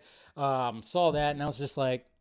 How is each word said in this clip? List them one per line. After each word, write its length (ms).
Um, 460
saw 300
that, 180
and 100
I 60
was 100
just 200
like, 300